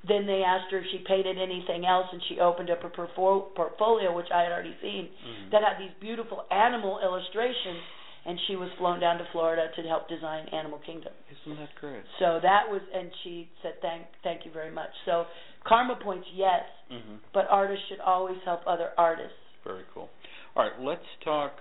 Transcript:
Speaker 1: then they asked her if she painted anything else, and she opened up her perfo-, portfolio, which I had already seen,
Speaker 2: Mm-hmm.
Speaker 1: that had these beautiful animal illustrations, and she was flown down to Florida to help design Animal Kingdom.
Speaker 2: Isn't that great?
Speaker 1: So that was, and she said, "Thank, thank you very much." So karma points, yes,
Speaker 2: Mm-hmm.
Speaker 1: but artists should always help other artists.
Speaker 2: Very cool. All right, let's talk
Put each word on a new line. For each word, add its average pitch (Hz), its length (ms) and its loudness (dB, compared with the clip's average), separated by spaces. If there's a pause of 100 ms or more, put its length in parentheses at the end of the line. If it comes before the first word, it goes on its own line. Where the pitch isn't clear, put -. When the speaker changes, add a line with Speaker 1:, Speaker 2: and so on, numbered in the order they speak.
Speaker 1:
then 202 180 4
they 196 220 2
asked 185 240 2
her 190 80 0
if 180 140 -4
she 190 60 -6
painted 185 380 2
anything 180 480 -4
else, 185 280 6
and 175 160 -10
she - 100 -6
opened 175 320 4
up 170 100 0
her 170 100 -10
perfo-, 185 680 2
portfolio, 196 580 4
which 175 180 -4
I 175 100 6
had 170 100 2
already 175 280 -6
seen, 202 300 -6
Speaker 2:
Mm-hmm. 196 400 -12
Speaker 1:
that 208 160 8
had 180 160 2
these 190 80 -10 (100)
beautiful 226 520 -6
animal 208 500 4
illustrations, 185 800 -2 (420)
and 175 220 -6
she 202 80 -2
was 180 240 -6
flown 175 220 2
down 170 180 4
to 170 140 -6
Florida 165 420 2
to 170 80 -6
help 160 260 -2
design 156 440 -6
Animal 151 340 -6
Kingdom. 165 260 -12 (300)
Speaker 2:
Isn't 151 160 -10
that 151 220 -14
great? 131 240 -10 (160)
Speaker 1:
So 170 200 4
that 202 300 6
was, 196 120 -4 (120)
and 180 160 -6 (140)
she 170 240 -12 (140)
said, 165 200 -8
"Thank, 170 240 -6 (160)
thank 170 240 -4
you 165 60 -14
very 160 180 -8
much." 160 200 -8 (160)
So 170 200 2 (400)
karma 247 300 6
points, 190 380 -6
yes, 185 280 4 (300)
Speaker 2:
Mm-hmm. 123 240 -14 (180)
Speaker 1:
but 196 160 4
artists 196 380 4
should 196 120 -10
always 185 440 2
help 170 200 -2
other 170 320 0
artists. 165 380 2 (300)
Speaker 2:
Very 95 180 -8 (100)
cool. 90 160 -12 (460)
All - 80 6
right, 110 180 0
let's 147 220 -4 (220)
talk 147 360 0